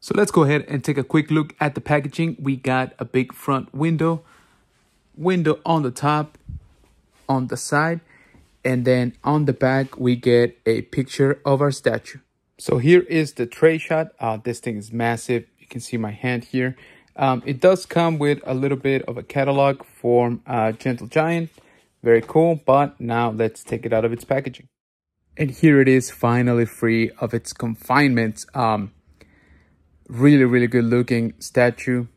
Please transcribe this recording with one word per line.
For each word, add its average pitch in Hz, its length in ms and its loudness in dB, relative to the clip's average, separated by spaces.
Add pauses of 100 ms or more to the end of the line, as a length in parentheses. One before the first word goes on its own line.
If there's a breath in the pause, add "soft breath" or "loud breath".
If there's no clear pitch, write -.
So - 120 -4
let's 202 160 2
go 175 100 4
ahead 147 240 2
and 147 160 -6
take 143 160 -2
a 131 60 -2
quick 156 260 0
look 156 300 -2
at 143 160 -2
the 143 40 -8
packaging. 147 600 -4
We 135 160 -4
got 127 420 -4
a 127 60 -8
big 127 280 -2
front - 400 -6
window, 160 520 -2 (920 soft breath)
window 165 500 0
on 165 180 0
the 127 100 -2
top, 151 460 -2 (880)
on 131 180 -2
the 123 100 -8
side, 160 440 -2 (640 soft breath)
and 127 200 -2
then 123 280 2 (100)
on 151 220 2
the 135 80 0
back 135 480 -2
we 123 160 2
get 120 500 2
a 113 160 0
picture 139 600 -2
of 139 160 2
our 143 100 0
statue. 117 480 -4 (400)
So - 200 -2
here 170 240 6
is 156 320 -2
the 120 120 -4
tray 160 320 2
shot. 160 300 -4 (100)
Uh, 110 240 -4
this 120 160 -6
thing 117 180 -8
is 107 160 -12
massive. 117 520 -2 (120)
You - 120 -20
can 123 120 -12
see - 180 -10
my 107 120 -6
hand 120 360 -6
here. 127 280 -4 (400 soft breath)
Um, 131 320 0
it 135 140 -6
does 185 260 4
come 165 320 0
with 147 260 0
a 131 100 -4
little 135 240 -2
bit 135 240 -2
of - 140 -10
a - 60 -12
catalog 139 640 0
for, 120 520 0 (120)
uh, 110 240 0
Gentle 117 340 -6
Giant. 165 420 -2 (540 soft breath)
Very 117 200 4
cool, 160 440 2
but 139 340 2
now 117 300 -2
let's 110 320 -4
take - 240 -8
it 110 60 -4
out 113 120 0
of 117 80 -2
its 117 120 -12
packaging. 135 420 -6 (680)
And 143 160 -4
here 147 280 4
it 135 60 6
is, 131 240 2
finally 120 560 0
free 113 540 -2
of 113 140 -6
its - 180 -8
confinements. 120 1000 -2
Um, 110 380 -2 (1160 soft breath)
really, 135 360 6
really 123 220 2
good 120 180 2
looking 117 540 0
statue. 123 680 0 (120)